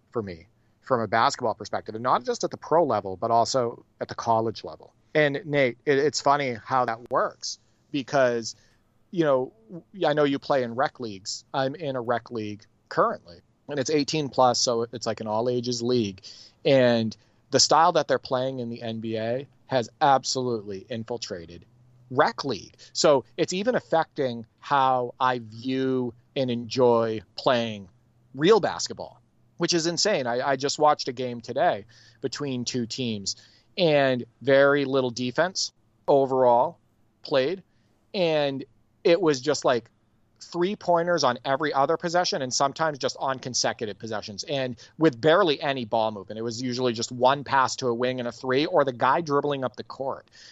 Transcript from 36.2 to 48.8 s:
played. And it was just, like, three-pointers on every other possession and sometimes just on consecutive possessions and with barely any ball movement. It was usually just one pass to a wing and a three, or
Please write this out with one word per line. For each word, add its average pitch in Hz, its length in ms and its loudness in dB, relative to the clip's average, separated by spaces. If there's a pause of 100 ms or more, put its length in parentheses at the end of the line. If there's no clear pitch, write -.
played. 151 400 0 (540)
And 151 500 0 (380)
it 175 180 6
was 156 180 2
just, 135 240 -2
like, 123 240 0 (540)
three-pointers 175 800 0
on 123 220 2
every 143 280 -2
other 143 220 2
possession 175 460 -2
and 127 100 -4
sometimes 147 460 -2
just 123 220 -4
on 135 180 -4
consecutive 113 640 -6
possessions 107 460 -8
and 131 320 -4 (200)
with 151 240 2
barely 160 400 4
any 135 240 -4
ball 110 260 0
movement. 107 280 -12
It 113 40 -6
was 117 180 -6
usually 127 320 0
just 113 180 -6
one 127 320 2
pass 135 320 2
to 131 120 -4
a 120 60 0
wing 123 260 -2
and 120 80 -6
a 117 40 -6
three, 131 340 0
or 175 180 2